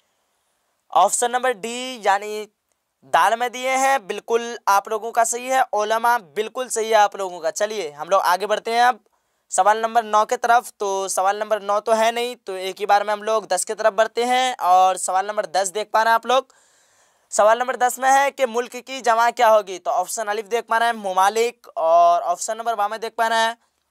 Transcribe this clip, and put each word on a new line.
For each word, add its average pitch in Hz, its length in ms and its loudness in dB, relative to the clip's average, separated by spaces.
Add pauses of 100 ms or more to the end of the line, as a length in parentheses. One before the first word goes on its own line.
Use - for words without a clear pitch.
(920)
ऑप्शन 202 380 2
नंबर 247 240 -2
डी 240 480 -10
यानी 208 440 -2 (680)
दाल 180 200 4
में 240 180 -4
दिए 254 240 -4
हैं 269 300 0
बिल्कुल 208 360 -4 (260)
आप 196 200 2
लोगों 220 240 -6
का 226 120 2
सही 240 240 -6
है। 254 160 2 (100)
ओलमा 226 420 0 (180)
बिल्कुल 226 340 -6
सही 220 200 -4
है 220 80 2
आप 208 200 4
लोगों 185 240 -8
का। 160 120 -4
चलिए 208 400 -4
हम 151 160 -12
लोग 190 140 2
आगे 185 240 0
बढ़ते 208 260 -4
हैं 233 100 2
अब 247 160 2 (520)
सवाल 208 300 2
नंबर 226 240 0
नौ 214 200 2
के 240 140 -4
तरफ। 233 320 0 (100)
तो 196 300 -4
सवाल 196 280 0
नंबर 214 240 -4
नौ 202 180 -2
तो 220 140 0
है 220 180 2
नहीं, 240 240 -4
तो 190 200 -10
एक 185 240 -8
ही 202 60 -4
बार 202 180 4
में 208 80 -2
हम 202 100 -4
लोग 214 260 -2
दस 185 160 -2
की 220 100 -6
तरफ 214 200 0
बढ़ते 220 320 0
हैं। 254 300 0
और 185 420 4
सवाल 190 280 -2
नंबर 208 220 -6
दस 185 220 -2
देख 208 220 -8
पा 220 100 2
रहे 226 80 2
हैं 226 40 4
आप 226 120 -2
लोग। 262 280 0 (800)
सवाल 220 260 4
नंबर 247 200 -4
दस 247 200 0
में 262 120 2
है 277 200 4
कि 269 180 -2
मुल्क 233 300 -6
की 262 220 -12
जमा 233 320 2
क्या 233 160 4
होगी, 196 300 2
तो 175 140 -6
ऑप्शन 180 340 -4
अलिफ 208 200 -6
देख 226 180 -4
पा 226 140 0
रहे 233 100 2
हैं 233 80 -2
मुमालिक, 208 720 0
और 170 540 4
ऑप्शन 175 340 -4
नंबर 226 180 -4
बा 202 140 -2
में 220 120 -8
देख 226 140 -8
पा 226 140 0
रहे 226 120 0
हैं 226 160 -2 (340)